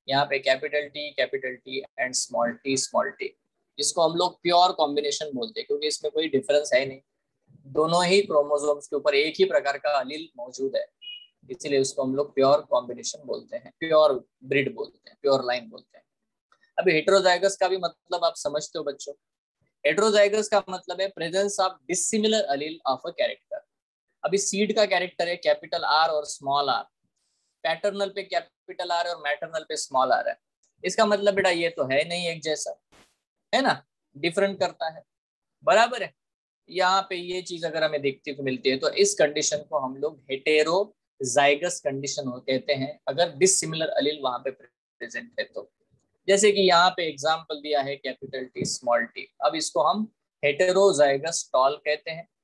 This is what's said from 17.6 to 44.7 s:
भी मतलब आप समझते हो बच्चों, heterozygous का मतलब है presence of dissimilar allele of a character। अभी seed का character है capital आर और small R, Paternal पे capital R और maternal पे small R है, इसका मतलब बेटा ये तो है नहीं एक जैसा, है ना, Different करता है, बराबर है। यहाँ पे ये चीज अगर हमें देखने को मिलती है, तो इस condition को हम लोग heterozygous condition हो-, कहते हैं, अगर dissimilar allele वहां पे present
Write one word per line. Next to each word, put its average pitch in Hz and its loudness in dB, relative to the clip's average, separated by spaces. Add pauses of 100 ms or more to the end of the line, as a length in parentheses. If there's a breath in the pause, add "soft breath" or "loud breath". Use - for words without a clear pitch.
भी 185 0
मतलब 175 -4
आप 165 2
समझते 151 -6
हो 143 -6
बच्चों, 143 -8 (720)
heterozygous 208 4
का 202 2
मतलब 180 -8
है 196 -2
presence 190 -2
of 185 2 (180)
dissimilar 220 0
allele 151 -4 (120)
of 135 -4
a 170 -14
character। - -4 (640)
अभी 170 0
seed 202 0
का 214 4
character 180 -2
है 175 -2
capital 160 -2
आर 156 4
और 151 -2
small 139 -2
R, 113 0 (800)
Paternal 196 -4
पे 196 -10
capital 175 -8
R 170 -2
और 170 -8
maternal 156 -6
पे 156 -6
small 131 0
R - 0
है, - -8 (460)
इसका 185 2
मतलब 208 2
बेटा 190 2
ये 170 0
तो 165 -4
है 139 0
नहीं 175 -6
एक 165 -6
जैसा, 151 -6 (720)
है 240 4
ना, 226 0 (340)
Different 196 -2
करता 175 -4
है, 160 -18 (600)
बराबर 226 4
है। 156 -12 (560)
यहाँ 185 2
पे 185 -6
ये 180 -6
चीज 170 -10
अगर 156 -2
हमें 151 -2
देखने 139 -4
को 139 -10
मिलती 131 -2
है, 131 0
तो 151 0
इस 196 2
condition 151 0
को 151 -4
हम 131 -6
लोग 151 -6
heterozygous 151 0
condition 139 -6
हो-, 127 -10
कहते 131 -2
हैं, 135 -6
अगर 165 0
dissimilar 160 0
allele 147 -2
वहां 123 -4
पे 131 -8
present - -16